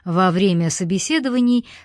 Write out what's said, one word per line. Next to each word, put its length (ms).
во 280
время 380
собеседований 960